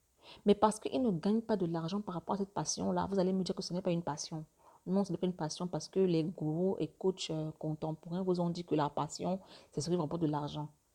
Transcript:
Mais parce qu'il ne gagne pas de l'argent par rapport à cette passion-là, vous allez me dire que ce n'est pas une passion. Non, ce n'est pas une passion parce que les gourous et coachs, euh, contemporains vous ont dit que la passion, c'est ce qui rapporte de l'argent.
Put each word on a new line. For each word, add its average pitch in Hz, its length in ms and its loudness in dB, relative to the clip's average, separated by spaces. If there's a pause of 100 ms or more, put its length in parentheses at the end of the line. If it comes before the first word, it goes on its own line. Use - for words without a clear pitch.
(440)
Mais 202 120 8
parce 208 240 2
qu'il - 200 -2
ne 247 100 4
gagne 196 300 2
pas 220 160 -2
de 185 100 0
l'argent 165 340 -2
par 185 140 -8
rapport 175 200 -4
à 196 40 -2
cette 196 140 -4
passion-là, 180 580 0
vous 196 80 2
allez 185 140 4
me 190 120 2
dire 185 100 -2
que 196 80 -4
ce - 100 -6
n'est 175 100 -2
pas 180 100 2
une 170 100 2
passion. 156 420 -6 (420)
Non, 190 180 2
ce 185 80 -4
n'est 160 60 -2
pas 180 80 0
une 180 80 0
passion 175 340 -4
parce 156 180 -4
que - 140 0
les 165 240 4
gourous 165 540 0
et 156 100 -2
coachs, - 420 -2
euh, 156 280 -2
contemporains 156 640 -4
vous 180 180 2
ont 170 100 2
dit 170 140 -4
que 151 100 0
la 151 140 4
passion, 170 500 -2 (320)
c'est 147 120 -4
ce 160 80 -4
qui 180 60 2
rapporte 170 260 -2
de 156 40 2
l'argent. 147 420 -2 (260)